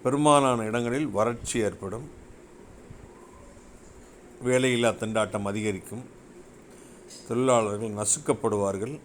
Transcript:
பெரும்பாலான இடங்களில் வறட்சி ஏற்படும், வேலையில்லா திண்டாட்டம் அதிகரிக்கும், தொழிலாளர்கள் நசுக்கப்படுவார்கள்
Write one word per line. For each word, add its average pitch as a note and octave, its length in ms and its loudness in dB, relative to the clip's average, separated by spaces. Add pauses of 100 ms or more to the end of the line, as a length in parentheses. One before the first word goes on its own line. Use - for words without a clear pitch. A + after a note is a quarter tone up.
பெரும்பாலான C#3 680 4
இடங்களில் A#2+ 380 -2 (100)
வறட்சி A#2+ 380 -2 (120)
ஏற்படும், G2+ 380 -8 (2500)
வேலையில்லா B2 420 4 (120)
திண்டாட்டம் G#2+ 500 -2
அதிகரிக்கும், G#2+ 500 -6 (1300)
தொழிலாளர்கள் A2+ 720 2
நசுக்கப்படுவார்கள் G#2+ 1040 -2